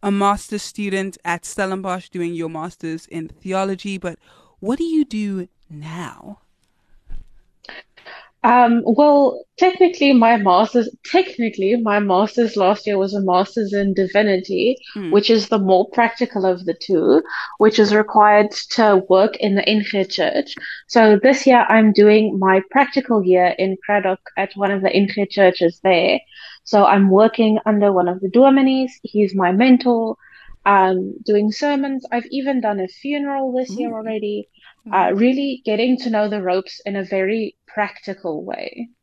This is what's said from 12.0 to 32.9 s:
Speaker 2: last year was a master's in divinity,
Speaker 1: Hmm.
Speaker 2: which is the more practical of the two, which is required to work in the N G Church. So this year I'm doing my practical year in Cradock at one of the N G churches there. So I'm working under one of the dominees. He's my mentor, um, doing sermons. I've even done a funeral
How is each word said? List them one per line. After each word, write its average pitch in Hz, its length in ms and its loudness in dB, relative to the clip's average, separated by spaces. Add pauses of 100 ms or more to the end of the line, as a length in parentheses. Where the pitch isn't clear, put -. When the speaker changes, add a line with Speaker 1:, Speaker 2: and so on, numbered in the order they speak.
Speaker 2:
last 196 300 0
year 208 100 -2
was 190 160 -2
a 202 80 -4
master's 190 520 -2
in 202 220 -2
divinity, 196 840 -2 (180)
Speaker 1:
Hmm. 190 160 -8
Speaker 2:
which 208 180 2
is 214 200 2
the 220 100 0
more 190 320 2
practical 233 560 -2
of 185 180 -2
the 165 100 -4
two, - 460 0 (380)
which 214 220 4
is 208 120 4
required 208 600 4 (180)
to 202 380 2
work 190 300 2
in 196 180 -2
the - 120 -2
N 214 140 0
G 202 220 -4
Church. - 500 -4 (320)
So 214 340 4
this 262 280 2
year 247 200 6
I'm 220 240 4
doing 208 460 4
my 190 320 2
practical 262 540 0
year 180 340 2
in 190 180 -2 (100)
Cradock 190 320 -2 (180)
at 196 180 -6
one 196 160 -2
of 196 120 -4
the 190 120 0
N 196 180 2
G 202 140 -4
churches 180 560 0
there. 185 380 2 (420)
So 202 240 2
I'm 196 240 4
working 214 560 4
under 208 260 2
one 180 160 2
of 180 120 -6
the 190 100 -6
dominees. 262 600 4 (100)
He's 202 320 -2
my 190 160 2
mentor, 233 680 2 (480)
um, 190 500 2 (120)
doing 208 240 2
sermons. 269 600 -4
I've 240 180 -4
even 269 300 -4
done 208 180 -4
a 185 80 -6
funeral 277 680 -6